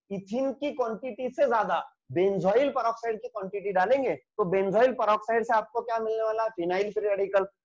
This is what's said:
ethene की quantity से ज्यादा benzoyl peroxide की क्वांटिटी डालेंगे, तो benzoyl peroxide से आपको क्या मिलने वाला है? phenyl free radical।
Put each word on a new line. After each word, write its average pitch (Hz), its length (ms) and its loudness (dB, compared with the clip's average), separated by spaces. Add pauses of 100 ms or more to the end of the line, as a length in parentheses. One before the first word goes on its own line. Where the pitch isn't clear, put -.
(100)
ethene 208 420 -4
की 277 200 -6
quantity 247 580 -6
से 277 160 2
ज्यादा 190 440 0 (220)
benzoyl 196 560 2
peroxide 226 480 -2
की 233 120 -12
क्वांटिटी 196 440 -6
डालेंगे, 208 420 2
तो - 300 -6 (120)
benzoyl 196 340 4
peroxide 220 540 2
से 233 100 0
आपको 220 260 0
क्या 226 180 -4
मिलने 220 240 -2
वाला 220 200 -2
है? 220 80 -2
phenyl 190 420 -2
free 208 160 -2
radical। 196 340 2 (220)